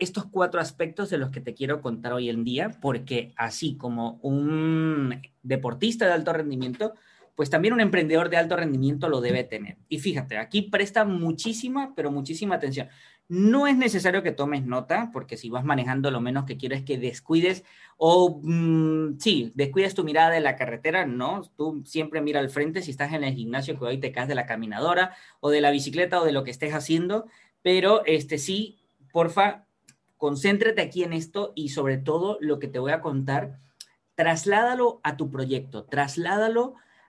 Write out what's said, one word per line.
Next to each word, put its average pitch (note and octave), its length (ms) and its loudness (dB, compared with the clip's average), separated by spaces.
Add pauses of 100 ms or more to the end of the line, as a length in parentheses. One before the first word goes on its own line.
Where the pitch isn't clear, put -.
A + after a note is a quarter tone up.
estos F#3 240 -4
cuatro F3+ 340 0
aspectos E3+ 500 -4
de F3+ 80 -2
los C3+ 140 -2
que C3 80 -10
te A#2 140 -10
quiero C#3+ 280 -4
contar A#2 300 -6
hoy B2 180 -2
en A#2 140 -2
día, C#3+ 380 -4
porque B2 560 -4
así C3+ 400 -4
como A#2 440 -6
un D3+ 1000 0 (200)
deportista C3+ 640 -2
de F3+ 60 6
alto E3 220 2
rendimiento, C#3 600 -4 (420)
pues C#3 140 0
también F3+ 240 2
un A#3+ 80 4
emprendedor E3 480 4
de E3+ 80 2
alto E3+ 180 2
rendimiento C#3+ 540 0
lo C3 120 2
debe B2 220 2
tener. G#2 340 -12 (120)
Y D3+ 100 -4
fíjate, C3+ 380 -4
aquí G3 260 -2
presta G3+ 420 2
muchísima, A3+ 880 -2
pero D3 160 -2
muchísima D#3+ 440 -4
atención. C3+ 340 -4 (400)
No A3 380 6
es C4+ 100 6
necesario G3 440 2
que E3 120 0
tomes C#3+ 320 -2
nota, D#3+ 480 -2
porque A#2+ 240 -10
si A#2 120 -12
vas B2 140 -4
manejando, C3+ 480 0
lo B2 80 -2
menos B2+ 240 -2
que C3+ 140 -8
quiero C3 180 -6
es C3+ 80 -6
que C3+ 140 -4
descuides E3 680 0 (340)
o, E3 460 6
mm, D#3 760 2
sí, C3 360 0
descuides F#3 400 0
tu F3+ 80 0
mirada D#3+ 260 4
de E3 120 2
la C3+ 160 0
carretera, D#3 480 -2
¿no? C3+ 360 -2 (140)
Tú D3+ 300 -4
siempre D#3 360 -4
mira D3 200 0
al C3+ 80 -2
frente D#3 320 -2
si D#3 100 -8
estás D3 220 -4
en D3+ 100 -2
el C3+ 100 -2
gimnasio, C3+ 460 -6
que B2 60 -6
hoy C3 140 -2
te C3 120 -4
caes B2+ 160 -6
de C#3+ 80 -2
la B2 100 -2
caminadora B2 720 -2 (240)
o C#3+ 100 0
de D3 120 4
la C#3+ 100 6
bicicleta E3 500 0
o E3 40 4
de D3 80 2
lo - 100 0
que B2+ 80 -10
estés D3+ 220 -6
haciendo, F3 540 0 (340)
pero, F#3 440 6
este, D3+ 320 2
sí, G3 420 -4 (320)
porfa, F3 540 2 (520)
concéntrate G3+ 640 2
aquí F3 220 -2
en E3+ 100 -4
esto E3 420 -4
y D3 140 -6
sobre C3+ 280 0
todo E3+ 440 -2
lo D3 180 0
que C3+ 80 -8
te B2+ 120 -6
voy C#3 120 -2
a E3 100 0
contar, C#3 580 -4 (560)
trasládalo G#3+ 880 2
a D3+ 140 -4
tu C#3+ 140 -4
proyecto, C3 540 -6
trasládalo G#3 920 0 (340)